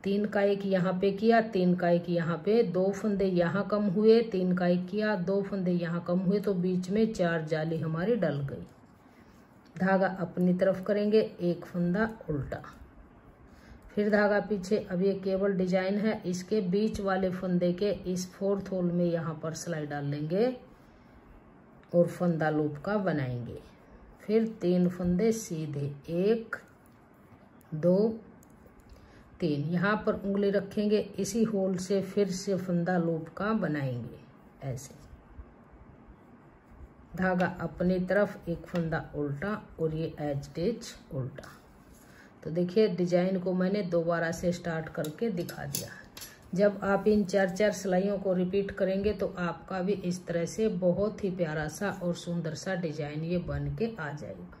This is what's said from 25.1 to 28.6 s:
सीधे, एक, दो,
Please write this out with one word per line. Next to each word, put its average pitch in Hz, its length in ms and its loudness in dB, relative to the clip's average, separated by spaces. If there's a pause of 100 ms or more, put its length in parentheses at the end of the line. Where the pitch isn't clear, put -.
सीधे, 143 580 -4 (180)
एक, 208 460 0 (1160)
दो, 185 480 2 (1200)